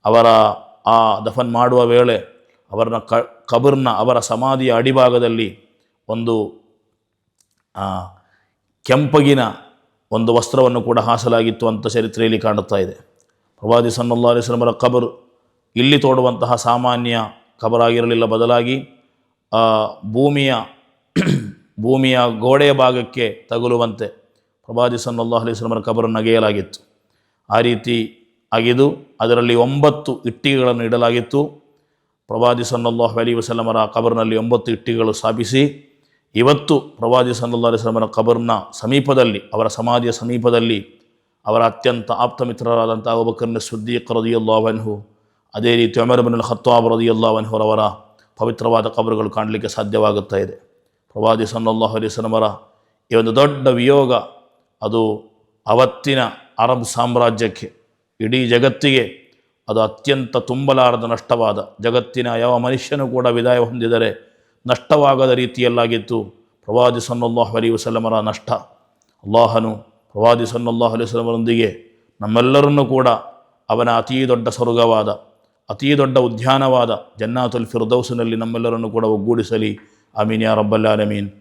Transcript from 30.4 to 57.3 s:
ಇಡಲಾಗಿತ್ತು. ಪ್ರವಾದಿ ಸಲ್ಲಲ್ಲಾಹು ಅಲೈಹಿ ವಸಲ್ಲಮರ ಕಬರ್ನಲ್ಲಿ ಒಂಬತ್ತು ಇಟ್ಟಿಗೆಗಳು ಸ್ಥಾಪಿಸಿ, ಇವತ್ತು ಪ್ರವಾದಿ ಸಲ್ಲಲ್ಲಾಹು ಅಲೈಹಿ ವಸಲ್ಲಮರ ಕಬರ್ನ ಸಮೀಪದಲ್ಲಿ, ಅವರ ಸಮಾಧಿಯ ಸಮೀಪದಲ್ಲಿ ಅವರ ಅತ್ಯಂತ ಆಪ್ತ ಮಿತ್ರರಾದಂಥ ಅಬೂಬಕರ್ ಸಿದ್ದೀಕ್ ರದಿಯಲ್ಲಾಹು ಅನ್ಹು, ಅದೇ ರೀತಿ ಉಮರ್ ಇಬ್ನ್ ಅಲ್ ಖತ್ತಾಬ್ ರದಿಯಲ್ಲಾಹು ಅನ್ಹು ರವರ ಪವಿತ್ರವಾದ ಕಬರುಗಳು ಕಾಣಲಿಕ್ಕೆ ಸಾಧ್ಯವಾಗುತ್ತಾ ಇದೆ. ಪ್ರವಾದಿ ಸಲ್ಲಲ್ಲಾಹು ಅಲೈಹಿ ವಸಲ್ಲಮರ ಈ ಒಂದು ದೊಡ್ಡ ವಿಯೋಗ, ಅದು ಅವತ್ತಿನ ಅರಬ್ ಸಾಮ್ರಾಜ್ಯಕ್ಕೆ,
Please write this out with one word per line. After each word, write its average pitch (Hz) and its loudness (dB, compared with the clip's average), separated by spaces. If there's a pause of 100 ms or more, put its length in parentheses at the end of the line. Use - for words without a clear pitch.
ಇಡಲಾಗಿತ್ತು. 120 0 (840)
ಪ್ರವಾದಿ 120 0
ಸಲ್ಲಲ್ಲಾಹು 117 -2
ಅಲೈಹಿ 117 0
ವಸಲ್ಲಮರ 113 -2
ಕಬರ್ನಲ್ಲಿ 113 -2
ಒಂಬತ್ತು 117 0
ಇಟ್ಟಿಗೆಗಳು 113 -2
ಸ್ಥಾಪಿಸಿ, 117 -2 (460)
ಇವತ್ತು 143 2
ಪ್ರವಾದಿ 123 0
ಸಲ್ಲಲ್ಲಾಹು 120 -4
ಅಲೈಹಿ 113 0
ವಸಲ್ಲಮರ 113 -2
ಕಬರ್ನ 117 0 (220)
ಸಮೀಪದಲ್ಲಿ, 123 0 (120)
ಅವರ 110 0
ಸಮಾಧಿಯ 120 -2
ಸಮೀಪದಲ್ಲಿ 117 -2 (440)
ಅವರ 113 2
ಅತ್ಯಂತ 113 -2
ಆಪ್ತ 123 -4
ಮಿತ್ರರಾದಂಥ 113 -2
ಅಬೂಬಕರ್ 113 -4
ಸಿದ್ದೀಕ್ 117 -8
ರದಿಯಲ್ಲಾಹು 113 0
ಅನ್ಹು, 110 -6 (480)
ಅದೇ 117 2
ರೀತಿ 117 0
ಉಮರ್ 123 2
ಇಬ್ನ್ 117 0
ಅಲ್ 113 -4
ಖತ್ತಾಬ್ 117 2
ರದಿಯಲ್ಲಾಹು 113 2
ಅನ್ಹು 110 -4
ರವರ 107 2 (560)
ಪವಿತ್ರವಾದ 113 -2
ಕಬರುಗಳು 110 -2
ಕಾಣಲಿಕ್ಕೆ 110 -6
ಸಾಧ್ಯವಾಗುತ್ತಾ 104 -2
ಇದೆ. 98 -8 (420)
ಪ್ರವಾದಿ 110 0
ಸಲ್ಲಲ್ಲಾಹು 113 -2
ಅಲೈಹಿ 110 -4
ವಸಲ್ಲಮರ 110 -4 (680)
ಈ 117 -2
ಒಂದು 113 2
ದೊಡ್ಡ 139 2
ವಿಯೋಗ, 127 2 (680)
ಅದು 110 -2 (680)
ಅವತ್ತಿನ 131 2 (380)
ಅರಬ್ 120 0
ಸಾಮ್ರಾಜ್ಯಕ್ಕೆ, 117 -2 (480)